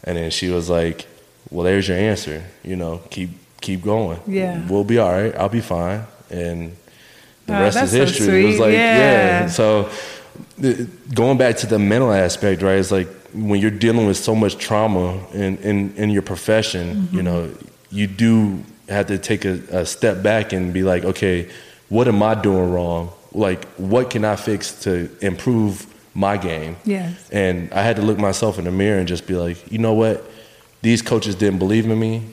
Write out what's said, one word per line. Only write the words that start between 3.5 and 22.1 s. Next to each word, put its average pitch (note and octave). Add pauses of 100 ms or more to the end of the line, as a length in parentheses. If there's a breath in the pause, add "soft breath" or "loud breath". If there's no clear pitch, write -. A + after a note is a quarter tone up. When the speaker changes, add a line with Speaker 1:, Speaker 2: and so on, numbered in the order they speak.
Speaker 1:
keep F#2+
going. G#2
Speaker 2:
Yeah. F2+
Speaker 1:
We'll G2+
be A#2
all A#2
right. G2+
I'll G2
be A#2
fine." F#2 (280)
And E2+ (760 soft breath)
the G#3
Speaker 2:
Oh, G3
Speaker 1:
rest G3
is -
Speaker 2:
that's -
so C3+
Speaker 1:
history. F#3+
It G#3
was G#3+
Speaker 2:
sweet. A3+
Speaker 1:
like, G#3+
Speaker 2:
Yeah. A3+ (440)
Speaker 1:
yeah. F3+
So G#2+ (720 loud breath)
th-, B2 (280)
going B2
back B2
to -
the G#2+
mental G#2+
aspect, F#2+
right? G2
It's F#2+
like F#2 (240)
when G#2
you're G#2+
dealing A2+
with F#2+
so -
much G#2+
trauma F#2+ (120)
in, F#2+
in, G2
in G#2
your G2+
profession, F#2+ (120)
Speaker 2:
Mm-hmm. F2+
Speaker 1:
you F#2
know, F2 (440)
you G2+
do G#2 (300)
have G2
to G2+
take G2
a, F#2 (120)
a F2
step F#2+
back G#2
and F2+
be F#2
like, F2+
"Okay, F2+ (420 loud breath)
what A#2
am G#2